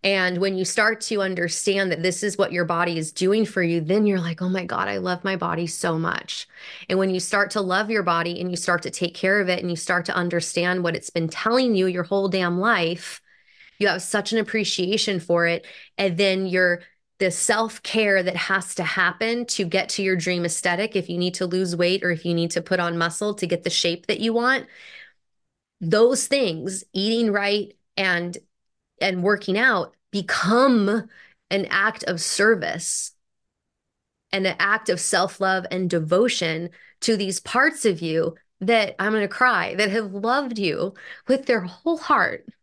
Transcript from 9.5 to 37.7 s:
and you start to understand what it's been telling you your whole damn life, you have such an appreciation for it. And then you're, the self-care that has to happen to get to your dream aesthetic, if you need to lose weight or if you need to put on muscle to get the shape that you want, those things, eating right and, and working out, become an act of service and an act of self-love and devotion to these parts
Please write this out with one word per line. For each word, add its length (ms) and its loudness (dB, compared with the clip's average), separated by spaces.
and 100 -4
you 60 -2
start 300 -2
to 100 -4
understand 720 0
what 100 0
it's 160 -8
been 160 -2
telling 480 2
you 140 4
your 160 -2
whole 240 0
damn 320 0
life, 600 0
you 80 4
have 120 0
such 320 -2
an 60 2
appreciation 800 -2
for 300 2
it. 180 -2
And 180 0
then 300 2
you're, 360 2
the 140 2
self-care 920 0
that 140 -2
has 400 -2
to 80 -2
happen 640 0
to 180 -2
get 240 0
to 160 -4
your 100 2
dream 300 -2
aesthetic, 500 -2
if 140 -2
you 100 -4
need 160 0
to 120 -2
lose 280 0
weight 300 2
or 80 2
if 120 -6
you 100 0
need 180 0
to 100 -2
put 160 0
on 180 0
muscle 380 -2
to 140 -4
get 160 -2
the 60 0
shape 360 -2
that 140 -2
you 120 0
want, 360 0
those 480 4
things, 640 -2
eating 400 2
right 440 -2
and, 420 0
and 240 0
working 340 2
out, 380 0
become 1000 2
an 200 0
act 340 0
of 160 -4
service 920 0
and 140 0
an 120 0
act 300 0
of 100 2
self-love 720 0
and 200 -2
devotion 800 0
to 160 2
these 240 -4
parts 440 0